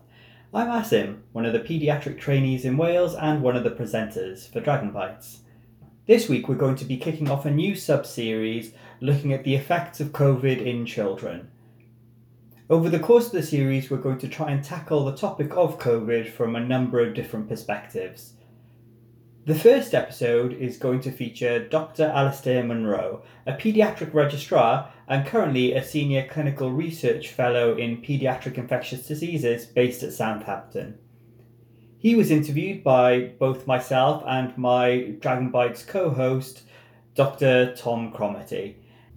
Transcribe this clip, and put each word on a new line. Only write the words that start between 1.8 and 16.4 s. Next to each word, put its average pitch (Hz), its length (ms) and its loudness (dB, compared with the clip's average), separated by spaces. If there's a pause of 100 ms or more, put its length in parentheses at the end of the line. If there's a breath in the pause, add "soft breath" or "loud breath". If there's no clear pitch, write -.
trainees 131 480 0
in 127 100 0
Wales 170 380 2
and 151 300 0
one 123 120 4
of 117 80 -2
the 113 60 2
presenters 107 840 -6
for 113 100 -6
Dragon 120 280 -2
Bites. - 520 -10 (680 soft breath)
This 220 200 6
week 127 220 0
we're 131 60 2
going 131 220 2
to 139 80 -8
be 131 120 -4
kicking 156 320 -4
off 139 160 -2
a 147 60 0
new 175 240 2
sub-series 113 1000 -2 (260 loud breath)
looking 139 320 0
at 131 120 -2
the 135 100 0
effects 170 460 -2
of 147 80 -4
covid 135 580 2
in 120 220 -4
children. 95 600 -6 (1200 soft breath)
Over 165 220 4
the 165 80 2
course 233 300 4
of - 60 -10
the 180 100 -2
series, 135 480 0
we're 135 60 -2
going 131 200 -2
to 135 100 -8
try 151 220 -6
and 139 140 -2
tackle 156 420 -2
the 135 100 -4
topic 156 400 -4
of 175 220 2
covid 113 540 0
from 117 240 -2